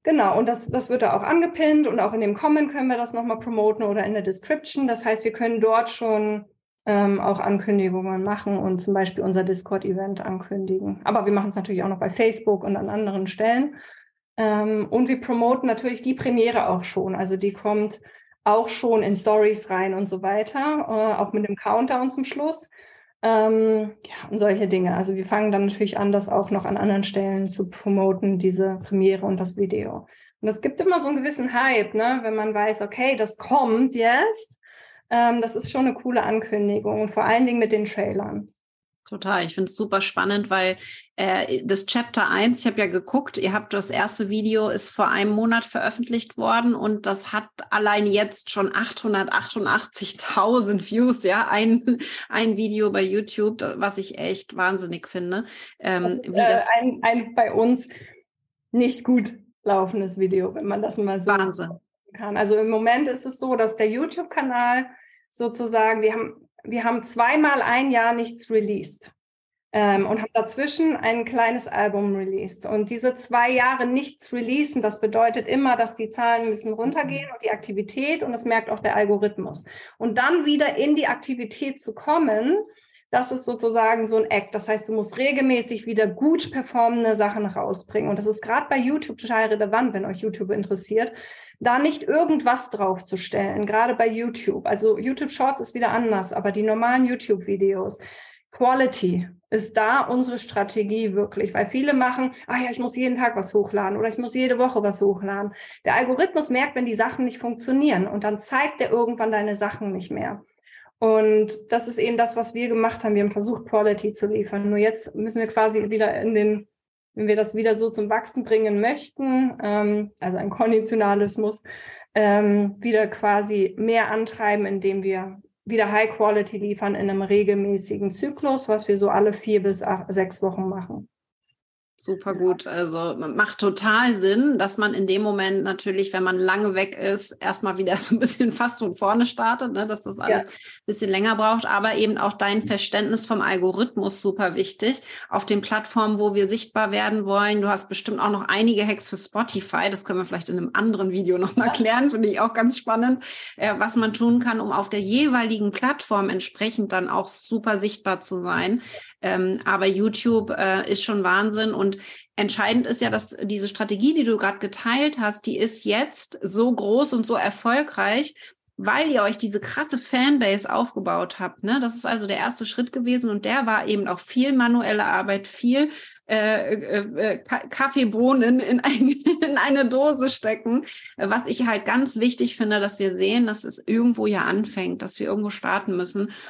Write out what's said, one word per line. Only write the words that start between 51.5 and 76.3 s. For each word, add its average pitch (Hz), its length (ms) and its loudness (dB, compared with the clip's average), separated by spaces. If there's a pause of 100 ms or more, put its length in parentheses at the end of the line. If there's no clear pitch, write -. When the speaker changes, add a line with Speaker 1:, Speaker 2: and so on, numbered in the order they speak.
Speaker 2:
ein 220 260 0
Video 214 360 0
bei 196 100 0
YouTube, 208 560 -2
da, - 220 -6
was 196 180 -2
ich 190 220 -10
echt 185 360 -6
wahnsinnig 180 520 -2
finde, 185 380 -6 (340)
ähm, 180 240 -2
Speaker 1:
Das 175 100 0
ist, - 140 -8
Speaker 2:
wie 185 80 -8
das 226 320 4
Speaker 1:
äh, 233 120 4
ein, 247 220 0
ein 233 320 0
bei 233 180 2
uns 240 360 2 (840)
nicht 247 320 2
gut 240 300 2 (300)
laufendes 190 560 0
Video, 190 340 2
wenn 208 140 -6
man 202 160 -2
das - 140 -4
mal 196 220 -2
so 185 120 0
Speaker 2:
Wahnsinn. 180 400 0 (420)
Speaker 1:
kann. 208 240 -6
Also 208 200 4
im 220 120 2
Moment 233 380 2
ist 254 180 -6
es 254 140 -10
so, 254 160 0
dass 220 200 0
der 214 140 2
YouTube-Kanal 254 960 -2 (460)
sozusagen, 226 720 0
wir 214 100 4
haben, 226 200 -6 (300)
wir 226 200 -4
haben 233 200 0
zweimal 277 600 2
ein 262 260 2
Jahr 233 240 4
nichts 233 380 -6
released, 208 600 -2 (600)
ähm, 202 360 4
und 214 120 0
haben 220 140 -6
dazwischen 285 600 0
ein 233 300 -2
kleines 233 420 0
Album 202 480 0
released. 190 500 -6
Und 214 240 -2
diese 240 240 0
zwei 247 380 0
Jahre 254 340 2
nichts 254 480 -4
releasen, 254 480 -2
das 214 180 -2
bedeutet 226 480 2
immer, 254 300 2
dass 226 180 -2
die 220 140 -6
Zahlen 233 340 0